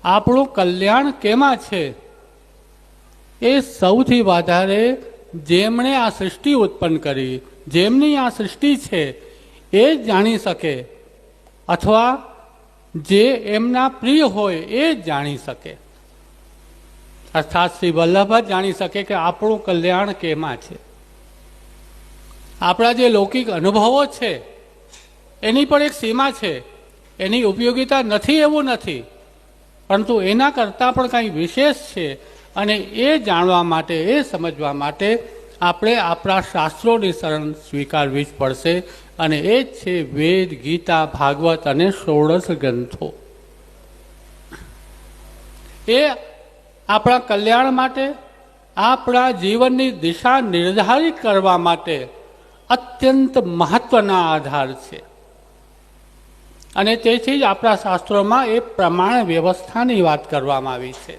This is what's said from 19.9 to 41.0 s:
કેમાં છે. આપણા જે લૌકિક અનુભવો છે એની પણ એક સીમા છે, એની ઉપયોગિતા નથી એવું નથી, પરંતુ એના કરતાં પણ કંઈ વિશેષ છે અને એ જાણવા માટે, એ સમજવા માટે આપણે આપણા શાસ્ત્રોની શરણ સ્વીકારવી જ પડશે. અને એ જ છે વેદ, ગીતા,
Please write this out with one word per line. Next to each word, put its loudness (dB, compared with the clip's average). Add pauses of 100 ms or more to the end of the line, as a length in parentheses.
કેમાં -6
છે. -20 (1800)
આપણા 2
જે 4
લૌકિક 0
અનુભવો 2
છે -6 (1000)
એની 2
પણ 2
એક 0
સીમા -2
છે, -8 (560)
એની -2
ઉપયોગિતા 0
નથી 0
એવું 2
નથી, -6 (840)
પરંતુ 0
એના 2
કરતાં -2
પણ -2
કંઈ -2
વિશેષ 0
છે -8 (500)
અને 0
એ 0
જાણવા 2
માટે, -2
એ 0
સમજવા -6
માટે -2 (420)
આપણે 2
આપણા 0
શાસ્ત્રોની -2
શરણ -6
સ્વીકારવી -4
જ -6 (120)
પડશે. -2 (360)
અને -2
એ 2
જ -6
છે -6
વેદ, 0 (120)
ગીતા, 0